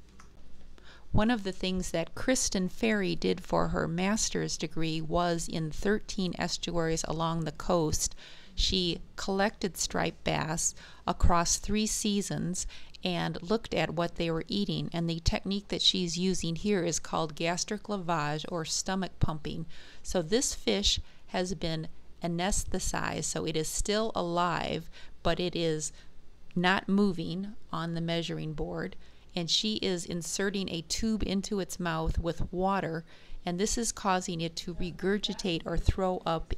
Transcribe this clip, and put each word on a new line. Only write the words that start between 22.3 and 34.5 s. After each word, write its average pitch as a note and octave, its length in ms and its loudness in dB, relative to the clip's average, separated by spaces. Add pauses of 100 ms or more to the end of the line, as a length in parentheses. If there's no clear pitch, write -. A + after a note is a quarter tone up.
so D#3+ 160 -2
it D#3+ 120 0
is D#3 100 0
still A3 480 0
alive, E3+ 720 0 (320)
but E3 180 2
it F3+ 140 0
is D#3+ 380 0 (640)
not F3+ 320 4
moving G3 680 2 (180)
on E3 200 -2
the E3 80 -2
measuring E3 520 -2
board, E3+ 420 -4 (400)
and E3+ 140 0
she G#3+ 280 2
is F3+ 280 0
inserting F#3+ 640 -2
a E3 140 -4
tube A3 420 0
into F#3+ 340 0
its - 220 -4
mouth D#3+ 380 0
with E3+ 340 0
water, F3 500 0 (420)
and F3 140 0
this G#3+ 180 2
is A#3 140 0
causing F#3 480 0
it E3 160 -4